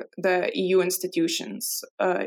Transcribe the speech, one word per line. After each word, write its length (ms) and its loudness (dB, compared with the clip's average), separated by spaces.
the 380 2
E 80 0
U 60 6
institutions, 1000 -2
uh, 280 0